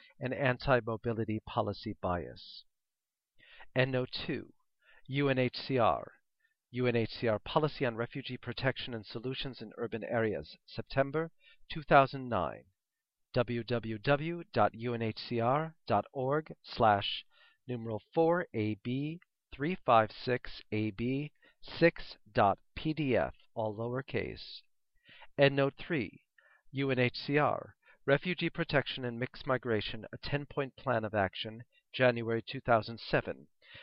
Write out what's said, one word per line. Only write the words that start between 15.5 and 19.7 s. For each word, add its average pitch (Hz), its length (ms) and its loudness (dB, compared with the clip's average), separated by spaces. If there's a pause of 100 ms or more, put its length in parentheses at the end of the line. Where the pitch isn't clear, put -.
dot 104 240 4
org 139 400 -2 (100)
slash - 640 2 (420)
numeral 113 340 -6 (140)
four 170 400 4
A 107 300 0
B 143 340 -4 (340)
three 160 320 -4